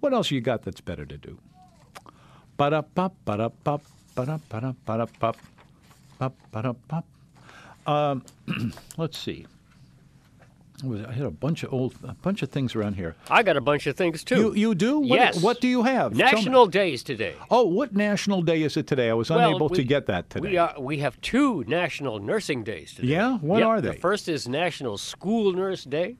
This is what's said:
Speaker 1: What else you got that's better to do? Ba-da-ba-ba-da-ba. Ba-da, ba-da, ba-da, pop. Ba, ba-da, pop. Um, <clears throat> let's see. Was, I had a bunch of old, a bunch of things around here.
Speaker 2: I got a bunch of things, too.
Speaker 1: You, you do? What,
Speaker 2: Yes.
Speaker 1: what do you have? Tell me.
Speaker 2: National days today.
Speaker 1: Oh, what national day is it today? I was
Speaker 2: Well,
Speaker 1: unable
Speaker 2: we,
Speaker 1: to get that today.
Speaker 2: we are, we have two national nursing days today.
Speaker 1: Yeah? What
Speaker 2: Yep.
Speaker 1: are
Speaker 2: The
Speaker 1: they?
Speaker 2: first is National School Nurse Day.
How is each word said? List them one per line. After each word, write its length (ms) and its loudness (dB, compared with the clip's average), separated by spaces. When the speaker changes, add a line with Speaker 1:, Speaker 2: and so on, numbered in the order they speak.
Speaker 1:
What 120 2
else 180 2
you 100 0
got 220 -2
that's 180 -10
better 260 -10
to 100 -14
do? 220 -16
Ba-da-ba-ba-da-ba. 1200 -2
Ba-da, 240 -4
ba-da, 240 -6
ba-da, 200 -2
pop. 180 0
Ba, 140 -4
ba-da, 200 -4
pop. 160 -6
Um, 360 0
<clears throat> 260 -4
let's 220 -6
see. 280 -10
Was, 200 -6
I 80 -12
had 120 -6
a 60 -4
bunch 320 -4
of 100 -8
old, 220 -2
a 100 -12
bunch 280 -4
of 80 -6
things 240 -2
around 200 0
here. 200 -6
Speaker 2:
I 120 6
got 140 2
a 40 0
bunch 260 0
of 100 -4
things, 280 -2
too. 120 0
Speaker 1:
You, 180 2
you 200 2
do? 260 2
What, 80 0
Speaker 2:
Yes. 240 4
Speaker 1:
what 180 2
do 80 2
you 140 2
have? 340 2
Tell 100 4
me. 100 6
Speaker 2:
National 300 6
days 360 0
today. 320 -4
Speaker 1:
Oh, 140 6
what 300 0
national 480 2
day 200 2
is 140 0
it 100 -2
today? 240 2
I 40 4
was 160 0
Speaker 2:
Well, 80 4
Speaker 1:
unable 200 2
Speaker 2:
we, 100 0
Speaker 1:
to 60 2
get 220 2
that 240 -2
today. 200 -6
Speaker 2:
we 80 0
are, 200 2
we 200 -4
have 220 -4
two 460 0
national 520 -4
nursing 460 -4
days 300 -10
today. 140 -4
Speaker 1:
Yeah? 300 0
What 220 0
Speaker 2:
Yep. 80 6
Speaker 1:
are 120 2
Speaker 2:
The 120 0
Speaker 1:
they? 60 -8
Speaker 2:
first 300 -2
is 200 -4
National 500 -4
School 540 0
Nurse 320 -4
Day. 360 -4